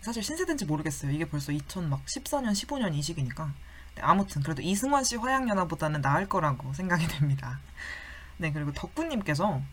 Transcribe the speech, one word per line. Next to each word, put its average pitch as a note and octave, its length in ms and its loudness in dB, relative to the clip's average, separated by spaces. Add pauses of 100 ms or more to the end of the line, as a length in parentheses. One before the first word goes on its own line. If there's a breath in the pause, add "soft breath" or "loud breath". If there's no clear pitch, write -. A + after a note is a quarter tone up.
사실 A3+ 200 -4
신세대인지 D#4+ 440 -2
모르겠어요. D3 460 0
이게 D#3 140 2
벌써 D3 260 -4
이천 D3+ 380 -2
막 C3+ 180 0
십사 C#4 340 -2
년, A3+ 120 2
십오 A#3 240 -2
년 G3+ 160 0
이 D3 80 0
시기니까. D3 520 -4 (420 loud breath)
네, - 80 -10
아무튼 F3+ 400 4
그래도 D3+ 180 -2
이승환 B3+ 420 4
씨 A#3+ 120 0
화양연화보다는 G3 880 2
나을 D3 260 4
거라고 C#3 460 2
생각이 F3 340 2
됩니다. C3+ 520 2 (760 loud breath)
네, D#3+ 140 0
그리고 D3+ 220 0
덕구님께서 F#3 880 0 (100)